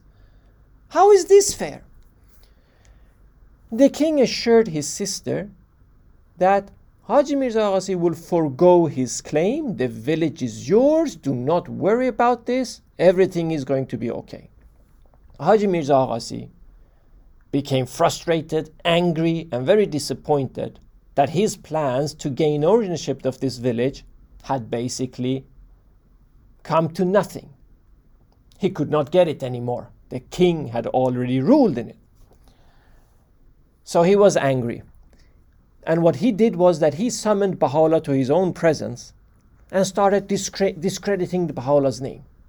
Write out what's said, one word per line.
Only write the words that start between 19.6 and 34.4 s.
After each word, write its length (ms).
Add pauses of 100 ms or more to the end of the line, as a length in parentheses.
very 180
disappointed 920 (340)
that 160
his 260
plans 600
to 160
gain 340
ownership 580
of 160
this 200
village 440 (460)
had 220
basically 760 (1160)
come 260
to 160
nothing. 440 (1080)
He 140
could 180
not 220
get 160
it 160
anymore. 460 (200)
The 120
king 480
had 180
already 520
ruled 380
in 120
it. 80 (1900)
So 180
he 140
was 200
angry. 460 (1080)